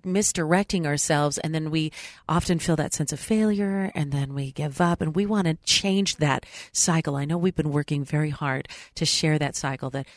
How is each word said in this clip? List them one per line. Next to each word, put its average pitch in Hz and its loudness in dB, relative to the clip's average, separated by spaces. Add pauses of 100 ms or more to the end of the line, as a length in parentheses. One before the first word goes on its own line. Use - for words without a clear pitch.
misdirecting 180 2
ourselves, 147 2
and 156 -4
then 156 -2
we 156 0 (380)
often 170 2
feel 160 0
that - -2
sense - -2
of 147 -6
failure, 202 0
and 143 -2
then 139 -2
we 139 -6
give 147 -4
up, 175 2
and 156 -2
we 196 2
wanna 196 2 (100)
change 196 2
that 139 2 (260)
cycle. 156 2
I 139 -2
know 165 0
we've 180 2
been 151 0
working 143 0
very 151 0
hard 135 -4 (260)
to 160 -2
share 151 2
that 139 -4
cycle, 135 -4
that 135 -6